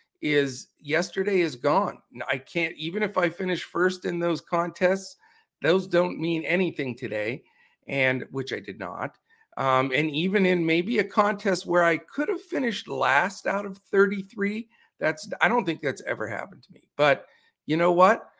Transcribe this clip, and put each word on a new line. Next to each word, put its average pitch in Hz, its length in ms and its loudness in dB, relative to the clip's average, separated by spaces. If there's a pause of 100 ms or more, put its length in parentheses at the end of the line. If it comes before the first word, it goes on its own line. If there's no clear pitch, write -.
(200)
is 143 480 0 (100)
yesterday 185 600 0
is 151 160 0
gone. 147 420 0 (160)
N-, 123 140 -8
I 135 100 -2
can't, 160 380 -4
even 165 260 -4
if 202 160 -2
I 175 120 2
finish 180 340 -4
first 185 400 0
in 175 160 -4
those 170 200 0
contests, 180 760 -2 (440)
those 165 280 2
don't 175 320 0
mean 160 240 -2
anything 151 520 -2
today, 107 460 -6 (460)
and 131 420 0
which 131 220 -8
I 104 80 -6
did 98 180 -12
not. 90 380 -8 (420)
Um, 131 360 2
and 151 160 0
even 185 360 2
in 180 180 2
maybe 180 340 0
a 196 60 4
contest 202 640 0
where 175 180 4
I 165 140 2
could - 320 -4
have 330 100 -2
finished 240 480 -4
last 135 580 0
out 202 200 -2
of 190 100 -10
thirty-three, 202 920 0 (320)
that's, 156 300 -4 (140)
I 175 60 6
don't 220 180 0
think 156 160 -4
that's 135 240 -4
ever 113 200 -4
happened - 360 -10
to - 100 -20
me. - 240 -20
But 143 300 2 (400)
you 151 100 0
know 175 160 4
what? 185 480 4